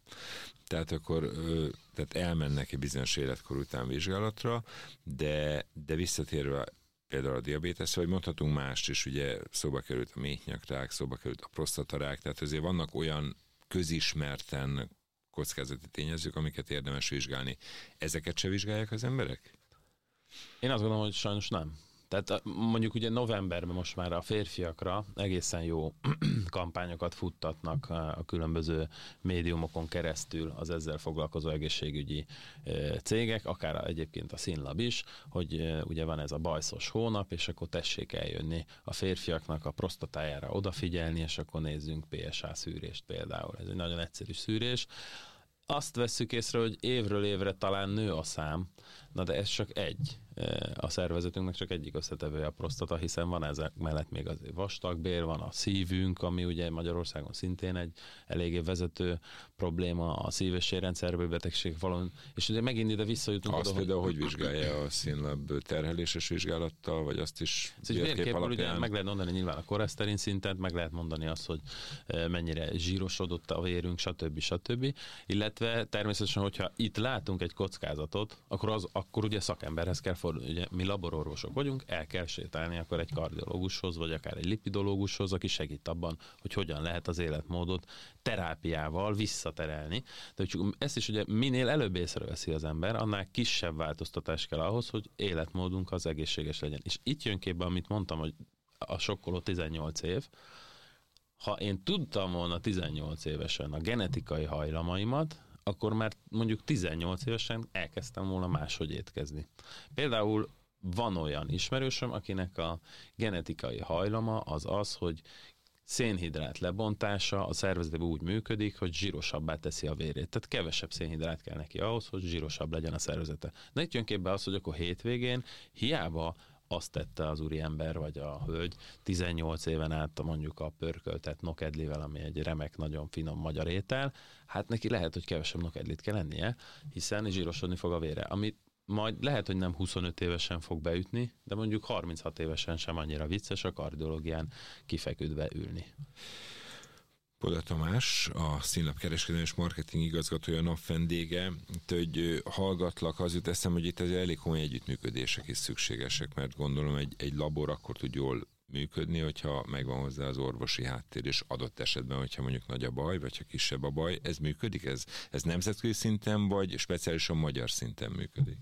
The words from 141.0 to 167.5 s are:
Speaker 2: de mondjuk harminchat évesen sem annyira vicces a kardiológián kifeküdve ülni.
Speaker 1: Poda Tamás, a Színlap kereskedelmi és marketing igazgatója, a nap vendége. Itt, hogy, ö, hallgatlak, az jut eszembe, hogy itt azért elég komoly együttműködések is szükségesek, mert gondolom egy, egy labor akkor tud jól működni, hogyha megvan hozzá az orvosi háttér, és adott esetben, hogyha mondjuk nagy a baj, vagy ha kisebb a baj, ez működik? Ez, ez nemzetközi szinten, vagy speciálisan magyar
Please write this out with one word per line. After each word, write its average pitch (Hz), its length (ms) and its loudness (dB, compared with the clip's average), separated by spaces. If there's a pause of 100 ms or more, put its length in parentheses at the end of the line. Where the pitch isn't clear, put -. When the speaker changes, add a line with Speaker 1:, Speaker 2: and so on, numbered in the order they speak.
Speaker 2:
de - 120 -4
mondjuk 107 300 2
harminchat 82 540 -4
évesen 80 380 0
sem 82 200 -2
annyira 78 300 0
vicces 95 360 -2
a 92 100 0
kardiológián 78 800 -2 (340)
kifeküdve 76 680 -2
ülni. 85 300 -4 (1500)
Speaker 1:
Poda 85 240 2
Tamás, 85 720 2
a 76 280 0
Színlap 76 360 0
kereskedelmi 82 460 0
és 80 100 -2
marketing 82 500 0
igazgatója, 80 540 2
a 82 40 4
nap 82 240 2
vendége. 85 640 2 (220)
Itt, 82 160 -8
hogy, 85 280 4
ö, 82 260 4
hallgatlak, 90 760 2
az 87 140 2
jut 87 140 2
eszembe, 85 320 4
hogy 85 80 2
itt 87 120 -2
azért 90 200 4
elég 87 180 2
komoly 80 220 2
együttműködések 64 880 -2
is 64 100 -2
szükségesek, - 800 -2
mert 67 200 -2
gondolom 73 400 2
egy, 71 220 0
egy 71 160 -2
labor 76 360 2
akkor 69 280 -4
tud 62 180 -2
jól 65 320 2 (180)
működni, 80 540 0
hogyha 73 480 0
megvan 65 320 0
hozzá 69 280 -2
az 65 100 0
orvosi 64 480 0
háttér, 62 400 -4
és - 220 2
adott 64 320 -4
esetben, 64 380 0
hogyha 67 240 -2
mondjuk 65 260 0
nagy 64 160 -2
a 62 80 0
baj, 78 280 0
vagy 64 180 -4
ha - 60 -8
kisebb 67 400 0
a 71 60 2
baj, 80 340 2
ez 82 140 0
működik? 76 480 0
Ez, 127 180 -2 (280)
ez 67 120 0
nemzetközi 101 500 2
szinten, 107 540 4
vagy 98 300 4
speciálisan 82 600 2
magyar 65 340 2